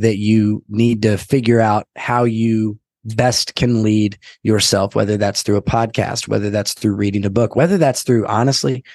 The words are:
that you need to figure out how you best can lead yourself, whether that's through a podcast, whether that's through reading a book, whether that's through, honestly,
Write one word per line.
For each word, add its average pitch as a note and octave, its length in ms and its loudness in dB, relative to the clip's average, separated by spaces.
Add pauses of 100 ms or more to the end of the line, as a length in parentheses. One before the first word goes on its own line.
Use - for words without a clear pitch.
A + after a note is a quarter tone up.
that A2 180 2
you G#2+ 500 2
need A2+ 340 0
to G#2+ 140 2
figure A#2+ 440 2
out G#2+ 260 0 (100)
how B2 280 -2
you A2 540 0 (260)
best A#2+ 500 -2
can A#2+ 280 0
lead G#2+ 360 2 (240)
yourself, G#2 520 0
whether G#2 220 0
that's G2+ 260 -2
through G#2 140 0
a G2+ 60 -2
podcast, - 640 -2
whether G#2 220 -2
that's G2+ 240 -2
through G#2 200 -2
reading G2+ 300 -2
a G2+ 60 -2
book, A2 260 0
whether F3 220 2
that's C#3+ 240 0
through, A2+ 240 2
honestly, C3 580 -2 (100)